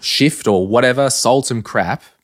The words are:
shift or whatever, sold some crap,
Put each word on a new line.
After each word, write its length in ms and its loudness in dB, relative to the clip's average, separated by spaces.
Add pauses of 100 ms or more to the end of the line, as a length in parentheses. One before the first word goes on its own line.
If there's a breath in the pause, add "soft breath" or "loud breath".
shift 460 -2
or 200 2
whatever, 420 2
sold 360 0
some 160 -4
crap, 420 -4 (200)